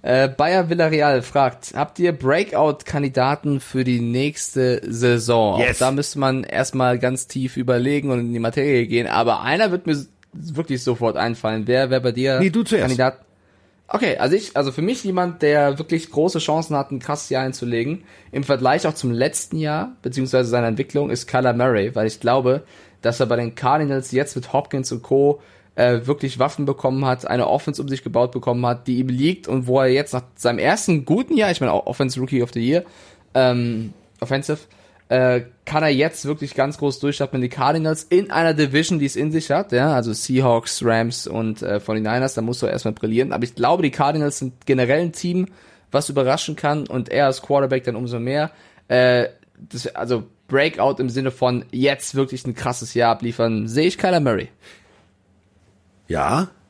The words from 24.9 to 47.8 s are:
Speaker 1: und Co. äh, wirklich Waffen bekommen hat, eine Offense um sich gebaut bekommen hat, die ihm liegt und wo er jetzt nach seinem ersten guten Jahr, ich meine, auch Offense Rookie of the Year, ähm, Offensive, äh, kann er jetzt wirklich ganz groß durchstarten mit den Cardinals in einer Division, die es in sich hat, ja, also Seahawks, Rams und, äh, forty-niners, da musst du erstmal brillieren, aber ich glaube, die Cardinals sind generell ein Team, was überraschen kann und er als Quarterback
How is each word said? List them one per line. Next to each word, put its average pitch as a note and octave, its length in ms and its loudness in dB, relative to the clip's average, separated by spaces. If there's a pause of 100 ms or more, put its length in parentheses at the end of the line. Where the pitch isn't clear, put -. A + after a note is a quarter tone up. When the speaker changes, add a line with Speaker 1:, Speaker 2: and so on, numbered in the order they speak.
Speaker 1:
und A#2+ 100 -8
Co. C#3+ 380 2 (360)
äh, B2 300 2
wirklich C3+ 320 -4
Waffen C#3+ 260 0
bekommen C3+ 400 -2
hat, B2+ 220 -2
eine A#2+ 200 0
Offense C#3+ 340 -2
um C3+ 80 -6
sich C3+ 140 -6
gebaut A#2+ 300 0
bekommen B2 340 -2
hat, A#2+ 200 -2
die B2 120 0
ihm C3 100 0
liegt D3 380 0
und C3 200 -2
wo B2+ 140 4
er C3 60 4
jetzt C3+ 260 2
nach B2+ 120 -6 (100)
seinem A#2+ 240 0
ersten D#3 460 2
guten C4 320 0
Jahr, G#3+ 140 2
ich E3+ 100 -2
meine, A#2+ 120 2
auch - 140 0
Offense C3 320 -4
Rookie B2+ 240 0
of A#2+ 100 -2
the A#2+ 80 -4
Year, D3+ 240 2 (500)
ähm, A#2+ 580 0 (280)
Offensive, C#3 380 -4 (500)
äh, B2+ 340 2 (220)
kann D3+ 200 0
er D3+ 60 4
jetzt C#3+ 340 0
wirklich C#3+ 300 -6
ganz C#3 240 -2
groß C#3 200 -2
durchstarten C#3+ 400 -2
mit B2+ 140 -2
den - 40 -14
Cardinals D#3 460 0
in G3 300 0
einer E3 220 2
Division, D3+ 440 2
die C#3+ 80 0
es - 80 -4
in D3+ 160 -2
sich D#3 220 -2
hat, F#3+ 180 0
ja, C#3 240 2
also A#2 180 0
Seahawks, B2 720 0
Rams A#2 440 0
und, A2 340 -4
äh, G2 160 -2
forty-niners, A2 560 -2
da A#2+ 80 -4
musst A#2+ 200 -4
du A#2+ 40 0
erstmal A2 280 -2
brillieren, A#2 380 0
aber A#2+ 120 -2
ich B2 100 -10
glaube, D#3+ 300 2
die C3 80 0
Cardinals D3 460 0
sind - 280 -10
generell C3+ 360 2
ein E3 100 -2
Team, F3+ 340 -2 (460)
was C#3+ 160 0
überraschen C#3+ 480 0
kann D3 320 -2
und B2 220 -6
er C#3 160 2
als C3 160 0
Quarterback C3+ 420 0